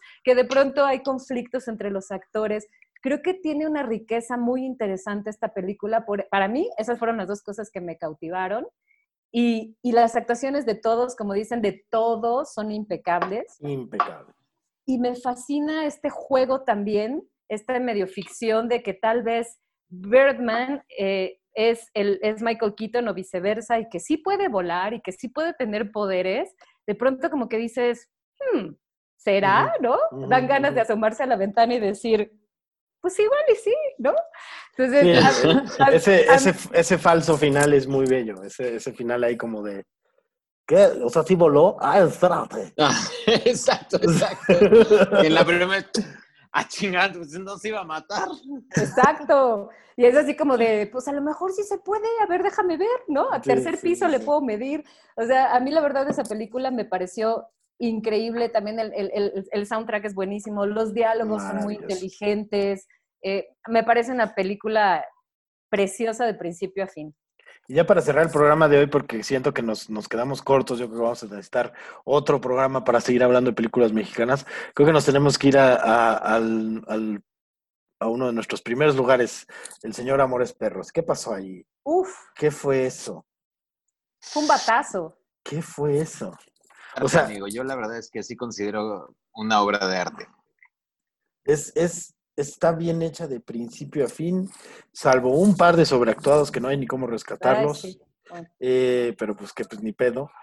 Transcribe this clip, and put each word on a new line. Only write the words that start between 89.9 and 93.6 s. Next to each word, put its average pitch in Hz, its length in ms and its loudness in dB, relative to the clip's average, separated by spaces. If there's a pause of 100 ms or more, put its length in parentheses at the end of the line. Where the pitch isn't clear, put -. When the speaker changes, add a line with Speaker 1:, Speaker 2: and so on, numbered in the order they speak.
Speaker 3:
arte. 87 300 -6 (1160)
Speaker 2:
es, 151 300 0
es, 170 400 -4 (200)
está 147 360 -2
bien 165 300 -2
hecha 165 260 -8
de 127 120 -8
principio 120 680 -6